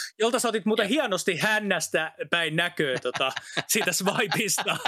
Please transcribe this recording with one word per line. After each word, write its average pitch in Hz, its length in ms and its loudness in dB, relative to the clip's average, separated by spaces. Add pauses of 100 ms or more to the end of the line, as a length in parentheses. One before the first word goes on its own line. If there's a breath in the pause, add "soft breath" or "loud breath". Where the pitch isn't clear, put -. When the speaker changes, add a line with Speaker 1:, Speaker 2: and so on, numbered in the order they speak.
(200 loud breath)
Speaker 1:
jolta 226 200 2
sä 240 80 0
otit 214 180 -2
muuten 214 180 4
Speaker 2:
Jep. 190 60 -2
Speaker 1:
hienosti 202 480 0
hännästä 185 760 0 (160)
päin 165 260 0
näköä, 156 440 0
tota, 131 320 -2 (200 loud breath)
Speaker 2:
<laughs> - 220 -2
Speaker 1:
siitä 196 200 2
swipista. 202 840 0 (100)